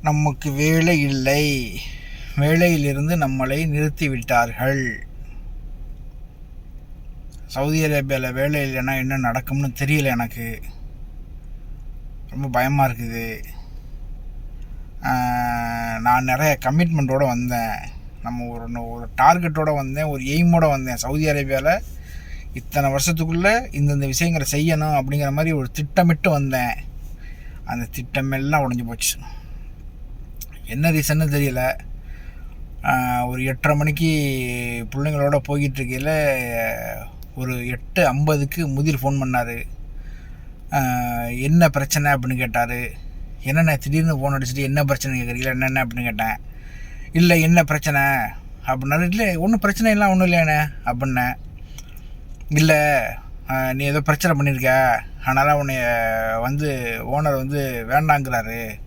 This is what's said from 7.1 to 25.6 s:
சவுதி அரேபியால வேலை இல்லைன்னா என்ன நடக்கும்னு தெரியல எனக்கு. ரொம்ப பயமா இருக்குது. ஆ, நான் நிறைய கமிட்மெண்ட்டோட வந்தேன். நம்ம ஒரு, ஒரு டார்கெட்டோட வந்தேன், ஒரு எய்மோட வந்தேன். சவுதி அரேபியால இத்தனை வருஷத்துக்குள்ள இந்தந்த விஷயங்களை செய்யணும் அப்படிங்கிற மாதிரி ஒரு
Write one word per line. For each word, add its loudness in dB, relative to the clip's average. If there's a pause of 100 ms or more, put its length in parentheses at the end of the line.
சவுதி 0
அரேபியால 0
வேலை 0
இல்லைன்னா -2
என்ன -2
நடக்கும்னு 0
தெரியல 0
எனக்கு. -2 (1700)
ரொம்ப -6
பயமா 2
இருக்குது. -6 (1600)
ஆ, 0 (840)
நான் 6
நிறைய 2
கமிட்மெண்ட்டோட 2
வந்தேன். -2 (460)
நம்ம -6
ஒரு, -8
ஒரு -10
டார்கெட்டோட 4
வந்தேன், -4
ஒரு -4
எய்மோட 6
வந்தேன். 0
சவுதி 0
அரேபியால 2 (760)
இத்தனை 0
வருஷத்துக்குள்ள 2
இந்தந்த 2
விஷயங்களை 0
செய்யணும் 2
அப்படிங்கிற 0
மாதிரி 2
ஒரு -2